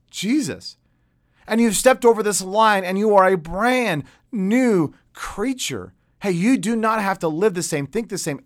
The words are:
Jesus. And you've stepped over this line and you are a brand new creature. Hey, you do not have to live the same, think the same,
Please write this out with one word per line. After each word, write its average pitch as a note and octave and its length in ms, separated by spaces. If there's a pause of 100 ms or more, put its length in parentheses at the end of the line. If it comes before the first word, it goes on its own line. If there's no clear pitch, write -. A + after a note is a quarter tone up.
(100)
Jesus. F#3+ 640 (720)
And A3 140
you've A3+ 140
stepped B3+ 300
over A3+ 180
this G3+ 200
line G3+ 420
and F#3 140
you G#3 180
are F#3 100
a F#3 120
brand F#3+ 680 (260)
new G#3 640 (220)
creature. E3+ 800 (260)
Hey, G3 120
you G#3 260
do G#3+ 180
not A3 240
have G3 200
to E3+ 80
live F3 260
the F3 80
same, C#3+ 240
think G#3+ 240
the F#3 80
same, C#3+ 280